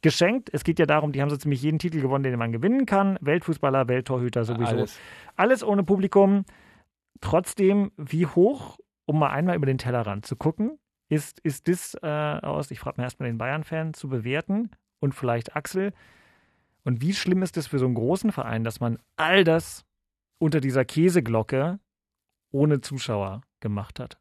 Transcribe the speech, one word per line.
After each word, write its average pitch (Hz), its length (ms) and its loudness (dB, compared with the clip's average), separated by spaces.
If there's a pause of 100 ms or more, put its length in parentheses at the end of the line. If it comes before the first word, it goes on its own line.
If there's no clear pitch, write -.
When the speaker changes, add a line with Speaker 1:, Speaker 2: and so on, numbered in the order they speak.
Speaker 1:
geschenkt, 185 500 2
es 147 120 -4
geht 165 140 0
ja 165 80 6
darum, 151 260 2
die 135 100 -2
haben 143 80 0
so 147 60 -2
ziemlich 139 260 -2
jeden 151 160 0
Titel 160 220 -2
gewonnen, 135 240 0
den 123 140 0
man 117 140 -2
gewinnen 214 340 2
kann. 196 340 2
Weltfußballer, 143 680 0
Welttorhüter 123 560 0
sowieso. 117 260 -2
Speaker 2:
Alles. 110 280 -2 (380)
Speaker 1:
Alles 233 280 2
ohne 202 200 2
Publikum. 196 600 4 (760)
Trotzdem, 196 760 2
wie 156 300 -2
hoch, 226 520 2 (260)
um 151 140 2
mal 151 120 2
einmal 175 260 0
über 147 100 0
den 131 120 2
Tellerrand 110 460 -2
zu 131 120 -6
gucken, 220 420 -2 (300)
ist, - 320 -4
ist 147 280 -4
das, - 340 -4
äh, 170 40 -8
aus, 151 640 -4
ich 127 80 -14
frag - 180 -10
mal 123 80 -4
erstmal 123 240 -8
den 117 100 -6
Bayern-Fan, 156 560 -6
zu - 140 -12
bewerten 143 640 -2 (300)
und 139 140 0
vielleicht 117 420 -4
Axel. 190 360 -4 (920)
Und 123 180 0
wie 170 100 0
schlimm 185 300 2
ist 180 140 -4
es 160 100 -4
für 147 120 -2
so 127 60 2
einen 127 100 2
großen 156 380 0
Verein, 113 320 -4
dass 113 160 -6
man 117 180 -2 (180)
all 175 280 4
das 165 400 0 (540)
unter 156 220 2
dieser 131 240 2
Käseglocke 151 920 2 (760)
ohne 143 280 4
Zuschauer 107 640 -6 (160)
gemacht 104 420 -6
hat? - 200 -14